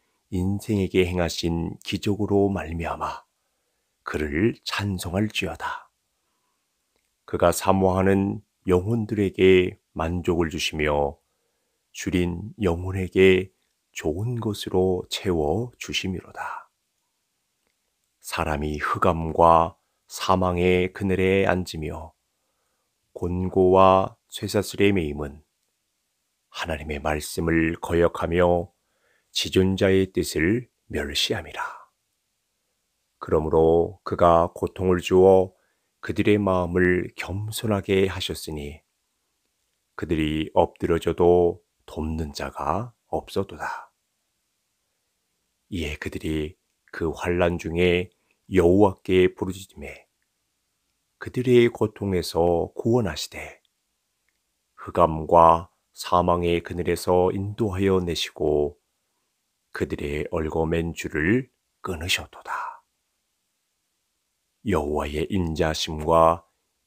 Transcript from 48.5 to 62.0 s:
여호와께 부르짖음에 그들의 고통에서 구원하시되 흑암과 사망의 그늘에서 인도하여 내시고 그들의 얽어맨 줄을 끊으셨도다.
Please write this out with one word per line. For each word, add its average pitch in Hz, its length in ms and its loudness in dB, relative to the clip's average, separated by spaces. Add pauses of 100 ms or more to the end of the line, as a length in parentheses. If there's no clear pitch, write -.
여호와께 92 840 4
부르짖음에 92 720 -12 (1120)
그들의 123 500 4
고통에서 87 1080 0
구원하시되 - 840 -4 (1300)
흑암과 82 840 4 (260)
사망의 87 680 0
그늘에서 90 680 0
인도하여 98 680 0
내시고 76 800 -2 (920)
그들의 - 580 -6
얽어맨 82 640 -4
줄을 87 580 -2 (300)
끊으셨도다. - 1040 -8 (1800)